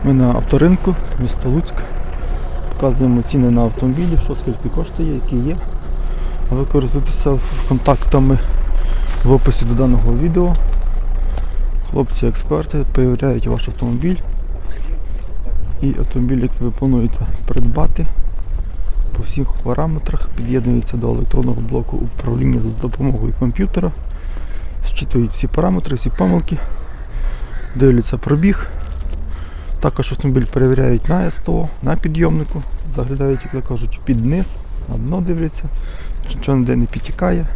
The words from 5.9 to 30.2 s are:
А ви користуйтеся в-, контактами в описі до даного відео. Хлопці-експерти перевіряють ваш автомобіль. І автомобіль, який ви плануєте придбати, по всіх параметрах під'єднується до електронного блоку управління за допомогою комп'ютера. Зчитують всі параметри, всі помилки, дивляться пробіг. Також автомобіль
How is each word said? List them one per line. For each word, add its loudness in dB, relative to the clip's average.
А 0
ви 0
користуйтеся 2
в-, 0
контактами 4
в 6
описі 4
до 2
даного 4
відео. 2
Хлопці-експерти 0
перевіряють 2
ваш 0
автомобіль. -2
І 2
автомобіль, 2
який 0
ви 0
плануєте 2
придбати, 6
по 0
всіх 0
параметрах 0
під'єднується 0
до -2
електронного 2
блоку -2
управління 0
за 0
допомогою -2
комп'ютера. 0
Зчитують 0
всі -2
параметри, 0
всі -2
помилки, 0
дивляться 2
пробіг. 0
Також -2
автомобіль 0